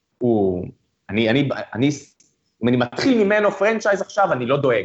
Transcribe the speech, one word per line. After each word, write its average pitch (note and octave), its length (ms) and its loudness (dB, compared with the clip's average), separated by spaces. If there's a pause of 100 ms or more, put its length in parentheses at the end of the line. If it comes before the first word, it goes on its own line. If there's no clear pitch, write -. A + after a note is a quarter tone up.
(180)
הוא... G2 480 0 (440)
אני, G#2+ 200 0
אני, C#3 180 2 (260)
אני, C3 160 0 (720)
אם A#2 60 2
אני B2 80 2
מתחיל A3 480 0
ממנו G#3 260 2
פרנצ'ייז G3+ 500 0
עכשיו, F#3+ 320 0
אני B2 140 -4
לא C3+ 100 0
דואג, B2 280 0